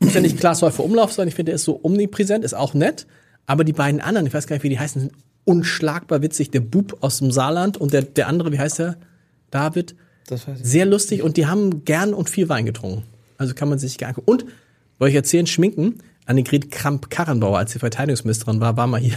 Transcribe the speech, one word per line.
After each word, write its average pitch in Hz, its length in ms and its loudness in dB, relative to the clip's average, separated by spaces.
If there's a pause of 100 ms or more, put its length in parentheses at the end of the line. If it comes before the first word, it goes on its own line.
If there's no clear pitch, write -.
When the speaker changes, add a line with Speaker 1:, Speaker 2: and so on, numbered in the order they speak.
Speaker 1:
Muss - 140 4
ja 185 60 4
nicht 160 200 2
Klaas 170 220 4
Häufer - 200 2
Umlauf 220 300 2
sein, 185 160 0
ich 156 80 -6
finde, 165 140 -2
der 156 60 -2
ist - 80 -4
so - 200 0
omnipräsent, 202 600 0
ist - 100 -6
auch 139 200 -4
nett. 160 320 0 (400)
Aber 147 160 2
die 156 100 2
beiden 143 280 0
anderen, 185 260 0
ich 127 80 -4
weiß 147 140 -4
gar 151 80 -2
nicht, 139 80 -6
wie 143 40 2
die 131 120 0
heißen, 143 200 -4
sind 135 120 -6 (320)
unschlagbar 170 800 0
witzig. 151 280 -4
Der 127 100 0
Bub 170 420 -2
aus 135 160 -2
dem 135 120 0
Saarland 165 460 0
und 143 160 -2
der, 135 100 4
der 135 240 0
andere, 165 240 0
wie 139 80 -2
heißt 147 220 -4
der? 170 160 -4 (560)
David? 156 420 -4 (320)
Speaker 2:
Das 123 220 -10
weiß 135 120 -12
ich 120 60 -6
Speaker 1:
Sehr 160 200 4
Speaker 2:
nicht. 196 60 4
Speaker 1:
lustig 196 300 0
und 156 140 0
die 160 100 4
haben 185 380 0
gern 185 300 0
und 156 160 -4
viel 180 180 0
Wein 117 180 0
getrunken. 107 380 -6 (340)
Also 127 160 -4
kann 143 140 -2
man 139 100 0
sich 127 200 -6
gerne 123 120 -8
angucken. - 200 0
Und, 240 140 4 (540)
wollte 139 120 4
ich 139 60 2
erzählen, 170 320 2
schminken. 190 500 0 (280)
Annegret 135 440 2
Kramp-Karrenbauer, 135 880 0
als 101 140 -2
sie 123 80 -10
Verteidigungsministerin 113 800 -2
war, 117 160 2
war 123 100 2
mal 120 140 0
hier 120 160 0